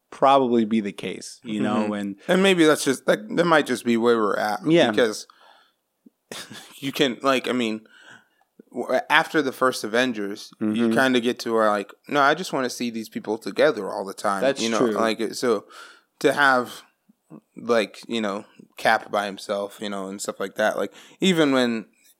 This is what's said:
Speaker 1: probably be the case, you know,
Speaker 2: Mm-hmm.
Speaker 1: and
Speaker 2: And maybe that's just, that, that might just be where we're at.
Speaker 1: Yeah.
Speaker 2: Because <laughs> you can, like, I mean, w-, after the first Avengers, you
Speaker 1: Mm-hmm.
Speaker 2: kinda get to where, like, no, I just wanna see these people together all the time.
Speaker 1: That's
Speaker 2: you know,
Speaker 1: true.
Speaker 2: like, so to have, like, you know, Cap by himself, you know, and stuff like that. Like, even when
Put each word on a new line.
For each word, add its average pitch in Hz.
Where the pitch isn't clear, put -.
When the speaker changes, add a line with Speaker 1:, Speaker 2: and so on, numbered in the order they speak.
Speaker 1:
probably 131
be 110
the 101
case, -
you 107
know, 107
Speaker 2:
Mm-hmm. 107
Speaker 1:
and 101
Speaker 2:
And 180
maybe 180
that's 151
just, 131
that, -
that 165
might 156
just 123
be 117
where 117
we're 104
at. 104
Speaker 1:
Yeah. 156
Speaker 2:
Because 107
<laughs> -
you 139
can, 131
like, 135
I 120
mean, 110
w-, 123
after 156
the 131
first 127
Avengers, 107
you 110
Speaker 1:
Mm-hmm. 113
Speaker 2:
kinda 127
get 117
to 117
where, 110
like, 104
no, 143
I 139
just 175
wanna 131
see 120
these 113
people 107
together 110
all 101
the 95
time. 101
Speaker 1:
That's 135
Speaker 2:
you 113
know, 113
Speaker 1:
true. 117
Speaker 2:
like, 110
so 117
to 139
have, 131
like, 113
you 117
know, 104
Cap 113
by 104
himself, 101
you 107
know, 98
and 98
stuff -
like 98
that. 107
Like, 101
even 165
when 120